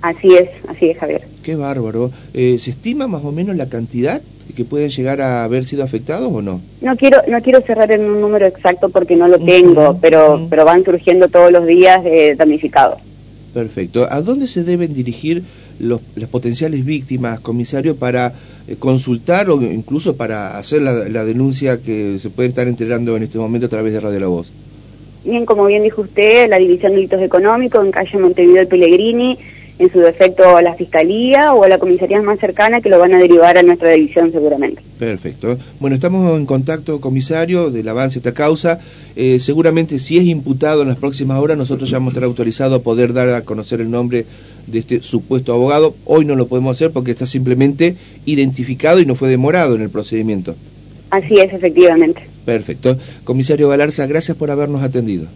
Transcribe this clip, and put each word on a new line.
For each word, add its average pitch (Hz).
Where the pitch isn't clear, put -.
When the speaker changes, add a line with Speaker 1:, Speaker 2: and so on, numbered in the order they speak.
Speaker 1:
Así 175
es, 180
así -
es, 165
Javier. 151
Speaker 2:
Qué 160
bárbaro. 127
Eh, 123
¿se 127
estima 254
más 160
o 147
menos 185
la 135
cantidad 123
que 120
pueden 147
llegar 135
a 123
haber 127
sido 143
afectados 135
o 113
no? 92
Speaker 1:
No 254
quiero, 277
no 233
quiero 254
cerrar 220
en 214
un 208
número 208
exacto 185
porque 180
no 175
lo 180
Speaker 2:
Ujú, 170
Speaker 1:
tengo, 170
pero, 156
Speaker 2:
ujú. 165
Speaker 1:
pero 156
van 175
surgiendo 180
todos 175
los 175
días, 185
eh, 156
damnificados. 151
Speaker 2:
Perfecto. 113
¿A 143
dónde 254
se 180
deben 175
dirigir 139
los, 117
las 117
potenciales 131
víctimas, 127
comisario, 135
para, 123
eh, -
consultar 131
o 147
incluso 127
para 107
hacer 147
la, 117
la 110
denuncia 131
que 104
se 107
puede 123
estar 123
enterando 117
en 110
este 107
momento 117
a 117
través 110
de 107
Radio 104
La 95
Voz? 87
Speaker 1:
Bien, 233
como 208
bien 208
dijo 214
usted, 214
la 196
División 185
de 196
Delitos 190
Económicos 220
en 196
calle 190
Montevideo 180
del 185
Pellegrini, 208
en -
su 185
defecto 180
a 170
la 175
Fiscalía 226
o 214
a -
la 190
comisaría 185
más 208
cercana 214
que 226
lo 190
van 180
a 185
derivar 175
a 180
nuestra 170
división 160
seguramente. 147
Speaker 2:
Perfecto. 110
Bueno, 139
estamos 175
en 147
contacto, 139
comisario, 160
del 113
avance 131
de 131
esta 120
causa. 160
Eh, 127
seguramente 160
si 151
es 175
imputado 147
en 139
las 127
próximas 135
horas, 151
nosotros 135
ya 131
vamos 131
a -
estar 127
autorizados 123
a 120
poder 120
dar 123
a 120
conocer 107
el 113
nombre 120
de 113
este 117
supuesto 127
abogado. 143
Hoy 156
no 147
lo 120
podemos 127
hacer 160
porque 127
está 127
simplemente 139
identificado 135
y 170
no 131
fue 131
demorado 131
en 110
el 107
procedimiento. 104
Speaker 1:
Así 196
es, 190
efectivamente. 170
Speaker 2:
Perfecto. 117
Comisario 135
Galarza, 143
gracias 160
por 147
habernos 143
atendido. 113